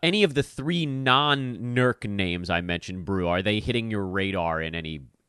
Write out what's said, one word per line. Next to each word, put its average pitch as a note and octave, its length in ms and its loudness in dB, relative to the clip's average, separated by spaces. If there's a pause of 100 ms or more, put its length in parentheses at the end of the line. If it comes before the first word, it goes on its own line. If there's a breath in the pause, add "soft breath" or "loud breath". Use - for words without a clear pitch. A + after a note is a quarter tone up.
any F#3+ 220 2
of D#3+ 100 2
the C#3 80 2
three D#3 460 -2
non-Nurk B2+ 1200 2
names F2+ 400 -2
I E2+ 120 2
mentioned, F2 440 -4
Brew, F#2 220 0
are F2+ 160 2
they G#2 160 2
hitting A#2 320 -2
your G2+ 160 -2
radar F#2 520 0
in D#2+ 140 -4
any, D#2+ 280 -6 (280)